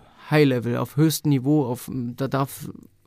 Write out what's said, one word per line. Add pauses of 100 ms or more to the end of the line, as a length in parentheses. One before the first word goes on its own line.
(300)
High-Level,
auf
höchstem
Niveau,
auf,
da
darf, (400)